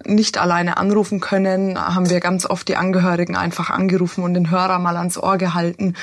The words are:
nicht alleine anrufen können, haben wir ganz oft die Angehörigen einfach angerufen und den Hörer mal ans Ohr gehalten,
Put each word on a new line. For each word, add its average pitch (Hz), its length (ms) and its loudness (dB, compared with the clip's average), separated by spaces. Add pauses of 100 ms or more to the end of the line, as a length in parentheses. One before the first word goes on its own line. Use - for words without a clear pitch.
nicht 214 340 2
alleine 175 380 0
anrufen 202 440 0
können, 190 580 0
haben 180 320 0
wir 180 80 2
ganz 180 260 0
oft - 220 -4
die 185 100 0
Angehörigen 180 600 0
einfach 175 340 -2
angerufen 180 540 0
und 175 100 0
den 175 160 2
Hörer 185 300 2
mal 175 160 0
ans 175 200 -2
Ohr 185 220 0
gehalten, 175 640 -2